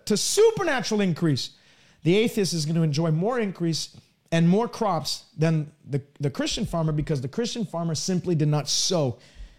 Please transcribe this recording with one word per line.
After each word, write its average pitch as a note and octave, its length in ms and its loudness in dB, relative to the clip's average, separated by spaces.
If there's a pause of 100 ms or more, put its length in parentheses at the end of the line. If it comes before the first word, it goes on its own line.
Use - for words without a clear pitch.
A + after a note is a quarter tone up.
to G#3+ 120 0
supernatural F4 840 2
increase, E3 500 0 (520)
the E3+ 140 4
atheist G#3+ 360 2
is D#3+ 140 -2
gonna E3 160 0
enjoy D#3+ 280 0
more G3+ 300 0
increase E3+ 560 -4 (360)
and E3+ 160 4
more G#3+ 200 4
crops F3 560 -4 (120)
than D#3 360 0 (160)
the, C3+ 140 -4 (180)
the C#3+ 100 -2
Christian C4+ 360 -4
farmer, D#3+ 260 -2
because D3 280 -2
the B2+ 80 -6
Christian A#3 360 -4
farmer E3 300 -4
simply F3+ 400 -2
did D3+ 140 2
not D3 200 0
sow. D3+ 500 0 (400)